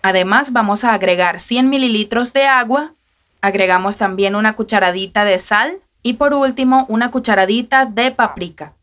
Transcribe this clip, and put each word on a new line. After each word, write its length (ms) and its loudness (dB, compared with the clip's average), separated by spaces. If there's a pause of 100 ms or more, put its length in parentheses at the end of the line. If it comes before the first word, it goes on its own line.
Además, 500 0
vamos 300 0
a 120 2
agregar 440 0
cien 320 0
mililitros 640 -2
de 140 2
agua, 480 0 (460)
agregamos 580 0
también 360 -2
una 220 0
cucharadita 680 0
de 140 2
sal 400 -2 (240)
y 120 -2
por 200 0
último 540 0
una 240 -2
cucharadita 760 0
de 240 -2
paprika. 600 -6 (100)